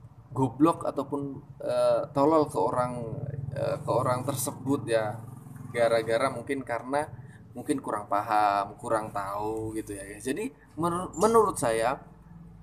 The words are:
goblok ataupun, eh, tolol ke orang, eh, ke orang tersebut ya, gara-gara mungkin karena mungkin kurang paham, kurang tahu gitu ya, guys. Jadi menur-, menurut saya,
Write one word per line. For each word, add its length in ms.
goblok 480
ataupun, 560
eh, 480
tolol 400
ke 80
orang, 400
eh, 240
ke 80
orang 400
tersebut 560
ya, 320
gara-gara 560
mungkin 400
karena 400
mungkin 240
kurang 320
paham, 720
kurang 320
tahu 640
gitu 160
ya, 80
guys. 240
Jadi 240
menur-, 400
menurut 400
saya, 480